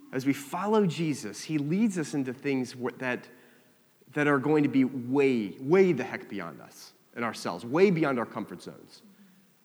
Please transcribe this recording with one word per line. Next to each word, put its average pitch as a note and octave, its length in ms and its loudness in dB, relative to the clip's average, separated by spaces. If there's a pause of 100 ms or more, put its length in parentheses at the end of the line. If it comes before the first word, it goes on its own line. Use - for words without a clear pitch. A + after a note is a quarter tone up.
(140)
As C3 120 -6
we C#3 80 2
follow G#3 520 0
Jesus, C3+ 580 -4
he D#3+ 140 -4
leads F3+ 400 0
us D3+ 160 -4
into C3 200 -2
things C3 400 -4
wh-, A#2+ 260 -8
that, B2+ 280 -6 (840)
that D3 140 2
are C#3+ 120 4
going D3 240 4
to C#3 60 2
be C3 160 4
way, B2 760 0
way F3 320 6
the B2 120 0
heck - 260 -8
beyond E2+ 320 -10
us - 320 -20 (220)
and A#2+ 80 -4
ourselves, G#2+ 420 -6
way E3+ 260 6
beyond D#3 260 2
our A2+ 80 0
comfort G2 360 -10
zones. - 400 -18 (640)